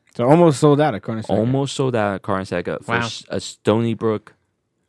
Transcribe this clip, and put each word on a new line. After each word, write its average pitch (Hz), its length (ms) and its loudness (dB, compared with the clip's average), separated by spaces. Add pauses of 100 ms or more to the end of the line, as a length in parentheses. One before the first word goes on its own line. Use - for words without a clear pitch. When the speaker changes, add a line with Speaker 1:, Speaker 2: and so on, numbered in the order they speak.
(160)
Speaker 1:
So - 120 0
almost 165 320 6
sold 143 200 4
out 147 140 0
at 95 80 -8
Carnesecca. 113 280 -8
Speaker 2:
Almost 127 440 -2
sold 131 220 -4
out 101 200 -2
at - 60 -10
Carnesecca 92 640 -6
for 117 80 -6
Speaker 3:
Wow. 117 140 0
Speaker 2:
s-, - 220 -10
a 95 120 -6
Stony 113 540 -2
Brook 107 400 -6 (540)